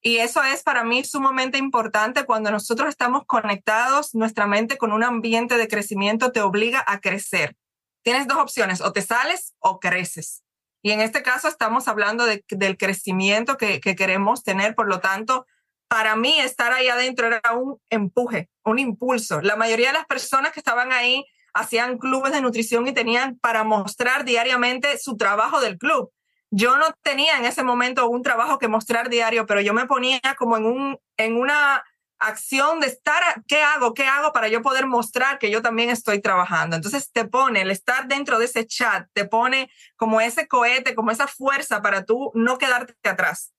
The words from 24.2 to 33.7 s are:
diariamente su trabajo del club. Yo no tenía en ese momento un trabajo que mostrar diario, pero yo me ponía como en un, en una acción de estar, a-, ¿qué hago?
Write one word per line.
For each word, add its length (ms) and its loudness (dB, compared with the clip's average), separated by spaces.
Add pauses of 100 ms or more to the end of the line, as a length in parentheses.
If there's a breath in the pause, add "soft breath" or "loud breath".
diariamente 720 0
su 200 -8
trabajo 440 2
del 160 -2
club. 360 -2 (380)
Yo 280 4
no 80 4 (160)
tenía 340 2
en 80 -2
ese 180 -2
momento 460 2
un 140 0
trabajo 360 2
que 100 -2
mostrar 420 0
diario, 340 2
pero 160 2
yo 140 0
me 100 2
ponía 340 0 (200)
como 180 2
en 80 0
un, 340 -2 (200)
en 180 0
una 480 2 (340 soft breath)
acción 600 0
de 60 2
estar, 360 0
a-, 240 -2
¿qué 160 2
hago? 300 2